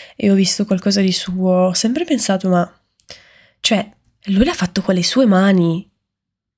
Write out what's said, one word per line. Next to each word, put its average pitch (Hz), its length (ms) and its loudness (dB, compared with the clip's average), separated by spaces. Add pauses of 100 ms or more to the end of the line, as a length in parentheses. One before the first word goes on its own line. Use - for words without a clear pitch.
(160)
e 208 140 0
ho 196 60 4
visto 190 300 0
qualcosa 196 360 -2
di 190 100 2
suo, 185 580 0
ho 180 40 -4
sempre 254 320 -2
pensato, 196 440 -2
"Ma, 175 220 0 (880)
cioè, - 280 -2 (360)
lui 202 200 2
l'ha 349 80 -2
fatto - 300 -4
con 196 100 0
le 180 100 0
sue 262 220 0
mani, 185 640 2 (680)